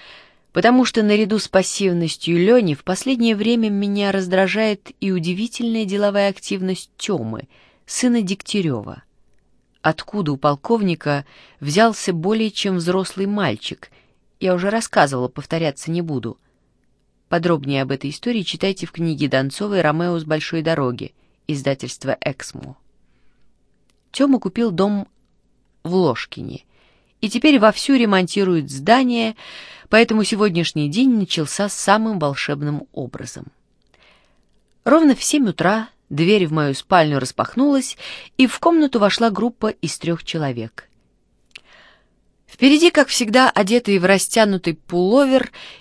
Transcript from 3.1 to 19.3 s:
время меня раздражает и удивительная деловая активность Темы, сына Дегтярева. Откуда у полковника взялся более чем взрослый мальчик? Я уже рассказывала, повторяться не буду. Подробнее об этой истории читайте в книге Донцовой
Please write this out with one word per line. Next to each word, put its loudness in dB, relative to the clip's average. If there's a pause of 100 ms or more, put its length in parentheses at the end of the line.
время 0
меня -2
раздражает 0 (100)
и -2
удивительная -4
деловая 0
активность -6
Темы, -6 (400)
сына 0
Дегтярева. -4 (800)
Откуда -4
у -4
полковника -2 (340)
взялся 0
более -2
чем -4
взрослый -2
мальчик? -6 (500)
Я 2
уже 0
рассказывала, 0
повторяться -6
не -4
буду. -8 (880)
Подробнее 0
об -4
этой -6
истории -4
читайте -4
в -16
книге -4
Донцовой -2